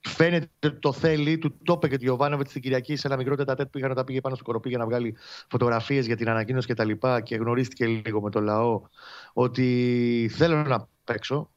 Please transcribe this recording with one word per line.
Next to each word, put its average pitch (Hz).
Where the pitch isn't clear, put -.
φαίνεται 165
ότι 143
το 147
θέλει, 156
του 160
το 175
είπε 165
και 135
ο -
Γιωβάνοβιτς 135
την 135
Κυριακή 127
σε 139
ένα 139
μικρό 127
τετατέτ 135
που -
είχαν, 135
όταν 127
πήγε 131
πάνω 131
στο -
Κοροπή 113
για 123
να 117
βγάλει 117
φωτογραφίες 123
για 113
την 113
ανακοίνωση 113
και 123
τα 117
λοιπά, 113
και 117
γνωρίστηκε 120
λίγο 110
με 104
το 107
λαό, 107
ότι 123
θέλω 151
να 123
παίξω. 127